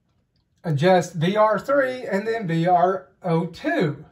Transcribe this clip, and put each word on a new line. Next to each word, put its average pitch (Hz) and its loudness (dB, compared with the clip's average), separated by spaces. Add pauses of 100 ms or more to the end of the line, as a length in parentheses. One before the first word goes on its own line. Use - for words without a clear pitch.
(640)
adjust 170 2
V 180 0
R 214 4
three 254 -2
and 214 -4
then 226 -4
V 165 -2
R 180 2 (140)
O 165 -2
two. 165 -4